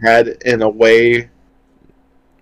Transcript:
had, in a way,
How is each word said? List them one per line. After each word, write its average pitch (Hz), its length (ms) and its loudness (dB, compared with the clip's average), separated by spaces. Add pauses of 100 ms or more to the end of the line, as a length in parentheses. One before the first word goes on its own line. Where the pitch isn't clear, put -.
had, 113 260 2 (180)
in 120 160 -4
a 110 80 0
way, 117 600 0 (1120)